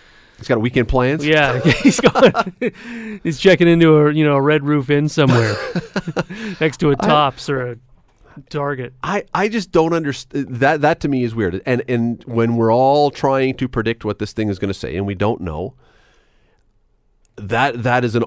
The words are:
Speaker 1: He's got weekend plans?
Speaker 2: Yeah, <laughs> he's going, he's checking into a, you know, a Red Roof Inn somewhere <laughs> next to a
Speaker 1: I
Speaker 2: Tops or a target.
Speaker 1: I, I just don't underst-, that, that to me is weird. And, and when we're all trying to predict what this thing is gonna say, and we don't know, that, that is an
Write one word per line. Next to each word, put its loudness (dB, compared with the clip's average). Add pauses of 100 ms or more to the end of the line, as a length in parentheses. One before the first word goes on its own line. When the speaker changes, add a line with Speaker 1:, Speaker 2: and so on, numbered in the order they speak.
(380)
Speaker 1:
He's -8
got 2
weekend 0
plans? 0
Speaker 2:
Yeah, 2
<laughs> 2
he's 4
going, 4 (880)
he's -4
checking 6
into 6
a, 4
you 2
know, 2
a 2
Red 2
Roof 0
Inn 2
somewhere 2 (500)
<laughs> -8
next -2
to 2
a 2
Speaker 1:
I -2
Speaker 2:
Tops 0
or -6
a -14 (720)
target. -8 (100)
Speaker 1:
I, -4 (100)
I 0
just -6
don't 4
underst-, -4 (300)
that, 2
that 2
to -2
me 0
is -4
weird. -2
And, 0
and -2
when -2
we're 2
all 4
trying 0
to -4
predict -4
what -4
this -8
thing -2
is -4
gonna -4
say, -10
and -4
we -6
don't -2
know, -8 (1600)
that, -2
that 0
is -2
an 0